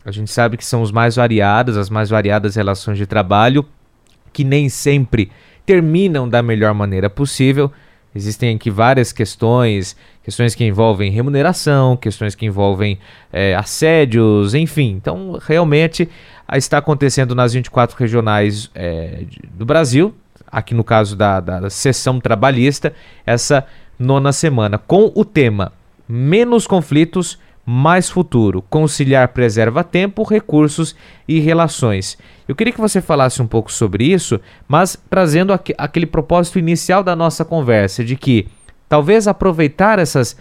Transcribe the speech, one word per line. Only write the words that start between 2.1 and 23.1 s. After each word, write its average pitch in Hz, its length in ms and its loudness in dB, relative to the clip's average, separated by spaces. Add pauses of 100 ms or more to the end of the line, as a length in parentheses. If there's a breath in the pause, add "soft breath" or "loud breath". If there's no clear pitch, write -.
relações 98 420 -4
de 101 80 -4
trabalho, 107 580 2 (720)
que 147 100 -2
nem 139 240 0
sempre 127 640 0 (340 soft breath)
terminam 165 640 2
da 120 140 2
melhor 110 320 2
maneira 101 340 -2
possível. 139 640 0 (440 soft breath)
Existem 107 400 -4
aqui 107 160 -4
várias 117 400 2
questões, 113 840 -2 (280 soft breath)
questões 117 320 -2
que - 80 -4
envolvem 104 480 0
remuneração, 139 840 0
questões 107 380 -4
que - 120 -8
envolvem, 101 520 -2 (340 soft breath)
é, 95 220 0
assédios, 110 1040 2
enfim. 151 360 -2
Então, 180 540 -8
realmente, 160 640 0 (380 loud breath)
a, - 100 -4
está 147 220 0
acontecendo 135 560 0
nas 123 180 2
vinte 127 140 -4
e - 40 -18
quatro 120 260 0
regionais, 107 760 -2
é, 82 560 -8
de, - 120 -20 (120)
do 98 120 -10
Brasil, 151 500 2 (360)
aqui - 220 -6
no 117 100 0
caso 107 320 2
da, 98 240 2
da, 90 200 -6
da 95 100 -6
seção 127 500 -2
trabalhista, 131 720 0 (320 soft breath)